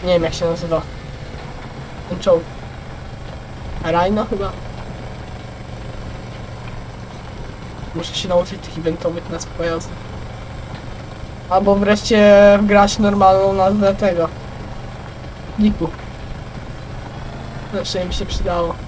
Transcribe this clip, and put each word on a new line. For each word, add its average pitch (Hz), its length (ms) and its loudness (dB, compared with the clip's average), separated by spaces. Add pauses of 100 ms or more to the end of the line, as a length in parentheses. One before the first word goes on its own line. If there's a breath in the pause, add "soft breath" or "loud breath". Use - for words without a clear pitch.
Nie 180 100 4
wiem, 170 100 6
jak 160 100 0
się 175 120 -2
nazywa. 160 360 0 (1300)
Ten 180 100 -4
czołg. 170 240 4 (1400)
Rhino 180 420 2
chyba? 196 260 -2 (3500)
Muszę 165 200 -6
się 190 140 -4
nauczyć 180 320 2
tych - 160 -10
eventowych 165 520 -4
nazw 165 180 -6
pojazdów. 165 480 -4 (1500)
Albo 196 260 6
wreszcie 202 880 8
wgrać 202 380 6
normalną 196 540 6
nazwę 196 420 4
tego. 170 340 2 (1300)
Niku. 208 300 2 (1800)
Zawsze 180 300 -4
im 180 80 -4
się 196 140 -2
przydało. 175 500 0 (120)